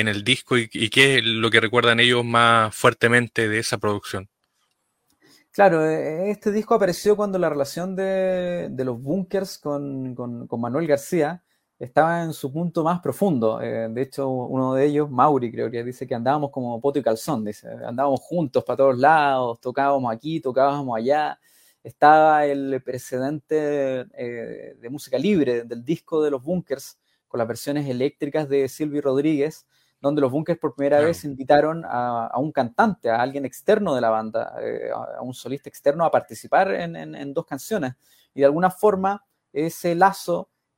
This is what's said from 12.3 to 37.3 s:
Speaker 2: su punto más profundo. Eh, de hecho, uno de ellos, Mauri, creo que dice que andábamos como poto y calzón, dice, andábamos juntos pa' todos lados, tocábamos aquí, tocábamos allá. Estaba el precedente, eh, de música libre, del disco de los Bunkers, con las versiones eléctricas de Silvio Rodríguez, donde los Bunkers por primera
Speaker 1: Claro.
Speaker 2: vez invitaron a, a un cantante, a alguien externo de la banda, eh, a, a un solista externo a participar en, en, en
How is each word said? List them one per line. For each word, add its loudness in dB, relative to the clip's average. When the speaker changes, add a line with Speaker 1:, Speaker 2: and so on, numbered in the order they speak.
Speaker 2:
su -10
punto -2
más 0
profundo. 0
Eh, -6
de -4
hecho, -6
uno -2
de 4
ellos, 0
Mauri, 2
creo -6
que -6
dice -10
que -6
andábamos 0
como -6
poto 0
y 0
calzón, -2
dice, -10
andábamos -2
juntos -2
pa' -4
todos 4
lados, 4
tocábamos 0
aquí, -6
tocábamos 0
allá. -2
Estaba 6
el -2
precedente, -4
eh, -10
de -16
música -4
libre, 2
del -10
disco -2
de 2
los -4
Bunkers, -6
con -6
las 0
versiones -4
eléctricas -4
de 2
Silvio -6
Rodríguez, 0
donde 0
los 2
Bunkers -2
por -4
primera 2
Speaker 1:
Claro. 4
Speaker 2:
vez -4
invitaron 0
a, -4
a -6
un -2
cantante, 0
a 2
alguien -4
externo 0
de 0
la 2
banda, -4
eh, -6
a, -8
a -12
un -10
solista -12
externo 0
a 2
participar 0
en, -6
en, -14
en -10